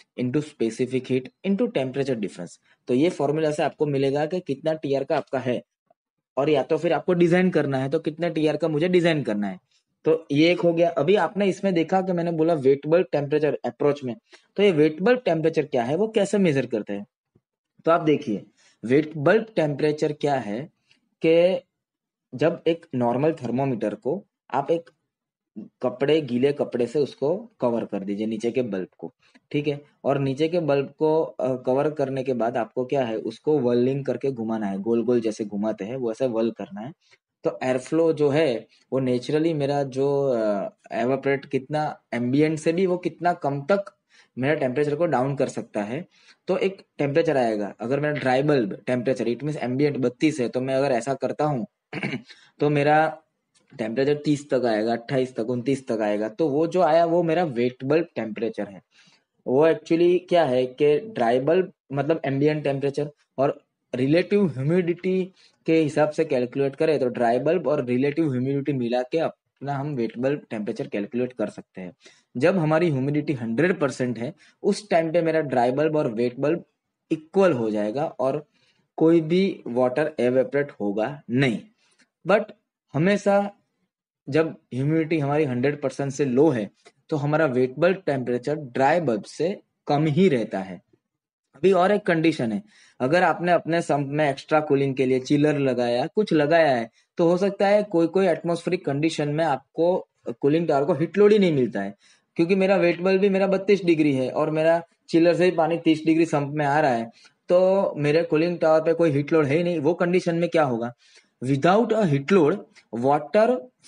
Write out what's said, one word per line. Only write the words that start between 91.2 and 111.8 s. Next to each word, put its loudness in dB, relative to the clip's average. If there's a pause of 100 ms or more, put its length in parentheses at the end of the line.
अभी 4
और 4
एक 0
condition 0
है, -4 (380)
अगर 2
आपने 2
अपने 0
sump -2
में 0
extra 0
cooling 0
के 0
लिए 2
chiller 2
लगाया, 0
कुछ -2
लगाया 4
है, -4 (260)
तो 4
हो 4
सकता 0
है 4
कोई 2
कोई 0
atmospheric -2
condition -2
में -2
आपको -2 (320)
cooling 2
tower 2
को 0
heat -2
load 8
ही 6
नहीं 4
मिलता 0
है, -8 (420)
क्योंकि 2
मेरा 4
weight 2
bulb 2
भी 4
मेरा 2
बत्तीस 2
डिग्री 4
है -2
और -2
मेरा 2 (260)
chiller 4
से 2
ही 4
पानी 0
तीस 2
डिग्री 4
sump -2
में -2
आ 2
रहा 2
है, -4 (380)
तो 2
मेरे 2
cooling 0
tower 4
पे 0
कोई 2
heat -2
load 4
है 0
ही 0
नहीं। -2
वो 0
condition 0
में 0
क्या 2
होगा? -4 (500)
Without 2